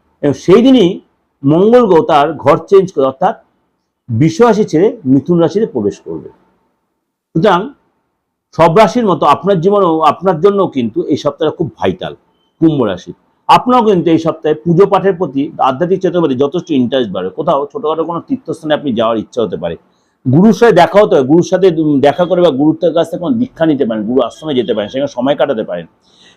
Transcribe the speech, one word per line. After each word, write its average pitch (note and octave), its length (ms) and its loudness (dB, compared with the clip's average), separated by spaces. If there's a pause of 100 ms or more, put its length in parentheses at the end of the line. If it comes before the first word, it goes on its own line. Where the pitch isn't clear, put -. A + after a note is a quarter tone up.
(220)
এবং C#3+ 120 0
সেই F#3 280 4
দিনই A#3 400 4 (440)
মঙ্গল G#3 420 4
গ্রহ E3 160 4
তার D#3 300 0
ঘর D3 240 0
চেঞ্জ F#3 360 2
করে, C3+ 120 0
অর্থাৎ F3+ 380 -4 (680)
বৃষ D3 320 0
রাশি A3 220 2
ছেড়ে G#3 420 0
মিথুন C#3 340 2
রাশিতে E3+ 260 0
প্রবেশ G#2 340 -4
করবে। D#2+ 300 -14 (1080)
সুতরাং F#3 340 0 (840)
সব E3 220 2
রাশির A3+ 280 2
মতো E3+ 200 0
আপনার D#3+ 360 0
জীবনেও, F3+ 400 0
আপনার D#3+ 400 -2
জন্য G3 260 2
কিন্তু B2 360 -4
এই C#3+ 140 -2
সপ্তাহটা C#3 380 -4
খুব - 240 -6
ভাইটাল F2 340 -4 (460)
কুম্ভ D#3 240 2
রাশি। F#2 300 -8 (340)
আপনারাও A#3+ 380 2
কিন্তু F3 240 0
এই E3 80 2
সপ্তাহে D#3 380 -2
পুজো E3+ 300 2
পাঠের F#3+ 280 0
প্রতি, D3 460 -6
আধ্যাত্মিক F3+ 420 -2
চেতনার F3 200 -2
প্রতি C#3 140 0
যথেষ্ট C#3+ 360 -4
ইন্টারেস্ট B2+ 400 -2
বাড়বে। F#2 180 -6
কোথাও D3 440 -4
ছোটখাটো D3+ 300 -4
কোনো E3 240 -8
তীর্থস্থানে D3+ 460 -6
আপনি C#3+ 200 -4
যাওয়ার A2+ 240 -2
ইচ্ছা A2 240 -6
হতে F#2+ 160 -4
পারে, E2 200 -8 (540)
গুরুর F#3 220 4
সাথে A#3 180 2
দেখা F#3 300 4
হতে F#3+ 140 2
পারে, C3+ 120 2
গুরুর D#3+ 160 4
সাথে, F#3 240 0
উম, D#3 320 0
দেখা C#3+ 260 0
করে F3+ 160 -2
বা F3 80 4
গুরুর D#3 440 0
কাছ E3 160 -2
থেকে F3 120 -10
কোনো D#3 140 -2
দীক্ষা B2 300 -4
নিতে C#3 200 0
পারেন, A2 180 -6
গুরুর B2 220 0
আশ্রমে D3+ 280 -8
যেতে B2 200 -2
পারেন, G#2 160 -6
সেখানে C3+ 180 -6
সময় C#3 280 -4
কাটাতে C#3 280 -4
পারেন। F2 220 -10 (500)